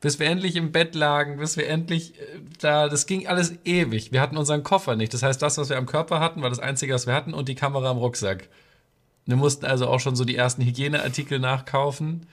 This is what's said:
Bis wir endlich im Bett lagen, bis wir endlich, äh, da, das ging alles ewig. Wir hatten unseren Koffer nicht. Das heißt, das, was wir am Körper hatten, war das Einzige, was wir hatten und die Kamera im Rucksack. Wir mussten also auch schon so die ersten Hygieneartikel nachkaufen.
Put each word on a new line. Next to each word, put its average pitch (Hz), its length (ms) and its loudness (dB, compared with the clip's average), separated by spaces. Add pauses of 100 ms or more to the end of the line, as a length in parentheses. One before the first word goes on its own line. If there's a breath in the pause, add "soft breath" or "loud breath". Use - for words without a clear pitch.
Bis 143 180 0
wir 151 80 0
endlich 180 280 0
im 165 160 -2
Bett 165 240 2
lagen, 147 420 2
bis 156 200 -4
wir 151 120 -2
endlich, 165 500 -2
äh, - 40 -12 (360)
da, 151 300 4
das 143 160 0
ging 190 220 -2
alles 175 260 2 (120)
ewig. 165 460 0
Wir 127 80 2
hatten 139 160 0
unseren 147 280 2
Koffer 190 320 2
nicht. 110 180 0
Das 120 100 -2
heißt, 131 180 2
das, 147 180 0
was 143 100 -2
wir 135 80 0
am 131 80 -2
Körper 160 340 0
hatten, 165 220 -2
war 127 80 0
das 123 100 -4
Einzige, 131 360 -2
was 123 120 0
wir 123 60 2
hatten 147 220 -2
und 139 120 -4
die 131 80 -4
Kamera 135 360 0
im 123 60 0
Rucksack. 104 520 -2 (800 soft breath)
Wir 123 80 2
mussten 139 300 2
also 127 220 0
auch 127 120 2
schon 131 160 0
so 123 100 2
die 120 100 -2
ersten 123 280 2
Hygieneartikel 139 760 0
nachkaufen. 139 920 -2